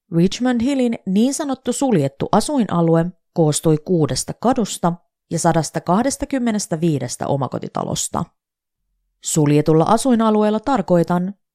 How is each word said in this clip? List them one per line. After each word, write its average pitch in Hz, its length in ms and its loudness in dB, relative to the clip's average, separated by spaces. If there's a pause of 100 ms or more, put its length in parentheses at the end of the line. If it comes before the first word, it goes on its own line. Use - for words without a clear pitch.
(180)
Richmond 233 440 0
Hillin 247 460 0
niin 220 280 2
sanottu 269 380 -4
suljettu 202 600 0
asuinalue 170 760 0 (260)
koostui 156 520 2
kuudesta 151 560 -2
kadusta 214 520 0 (380)
ja 165 80 -4
sadasta 165 420 0
kahdestakymmenestäviidestä 208 1500 -2
omakotitalosta. - 1000 -4 (1000)
Suljetulla 147 600 2
asuinalueella 214 760 2
tarkoitan, 180 760 0 (200)